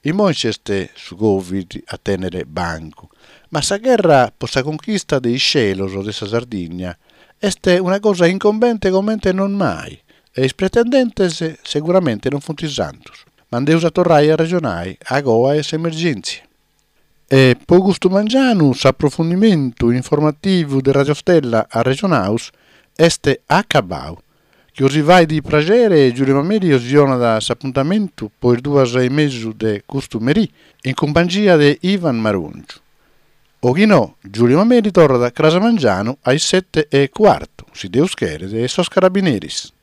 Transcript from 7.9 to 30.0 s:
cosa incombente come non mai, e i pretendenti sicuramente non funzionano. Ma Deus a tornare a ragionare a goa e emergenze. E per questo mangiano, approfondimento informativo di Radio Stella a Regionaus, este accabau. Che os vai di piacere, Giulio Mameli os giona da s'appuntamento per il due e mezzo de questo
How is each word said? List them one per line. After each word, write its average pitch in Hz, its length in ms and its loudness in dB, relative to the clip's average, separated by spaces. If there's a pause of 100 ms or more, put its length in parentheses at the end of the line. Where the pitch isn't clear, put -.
cosa 202 260 0
incombente 208 640 0
come 208 300 0 (120)
non 196 220 -2
mai, 131 460 -4 (320)
e 127 120 -2
i 135 120 -2
pretendenti 233 720 0 (340)
sicuramente 151 680 -2
non 139 120 -6
funzionano. 131 600 -8 (480)
Ma 120 120 -4
Deus 160 220 2
a 165 80 0
tornare 156 400 4
a 156 40 4
ragionare 139 680 -4
a 139 180 -2
goa 127 320 2
e 151 180 -2
emergenze. 160 720 -6 (880)
E 131 360 4
per 175 140 6
questo 190 280 0
mangiano, 208 680 2 (100)
approfondimento 156 1080 0
informativo 147 880 0
di 135 140 0
Radio 139 200 2
Stella 135 560 0
a 113 120 -2
Regionaus, 127 680 0 (460)
este 156 500 0
accabau. 90 720 -2 (540)
Che - 120 -4
os 135 180 2
vai 170 240 6
di 151 160 -4
piacere, 160 720 2
Giulio 135 220 0
Mameli 180 360 0
os 127 120 2
giona 139 340 2
da 113 240 2
s'appuntamento 143 960 -4
per 123 160 2
il 120 80 -2
due 139 220 2 (200)
e 123 60 0
mezzo 131 440 -2
de 107 320 -4
questo 135 340 -8